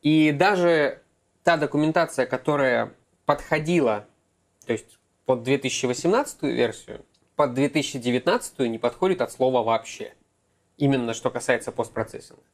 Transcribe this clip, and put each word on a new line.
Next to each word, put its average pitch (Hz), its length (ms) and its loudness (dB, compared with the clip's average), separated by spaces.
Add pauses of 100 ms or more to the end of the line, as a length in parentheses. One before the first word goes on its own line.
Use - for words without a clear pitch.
И 156 280 4
даже 170 680 2 (400)
та 170 160 4
документация, 151 680 0
которая 127 680 0 (320)
подходила, 147 800 0 (640)
то 123 60 -2
есть - 260 -10 (260)
под 127 160 0
две 135 160 0
тысячи 135 300 -4
восемнадцатую 165 680 -2
версию, 113 500 -4 (320)
под 135 200 0
две 143 140 2
тысячи 143 280 -4
девятнадцатую 123 720 -2
не 113 80 -6
подходит 175 440 -2
от 117 100 -4
слова 127 320 0
вообще. - 500 -4 (640)
Именно 131 360 0
что - 160 -4
касается 120 420 -4
постпроцессинга. - 720 -8 (120)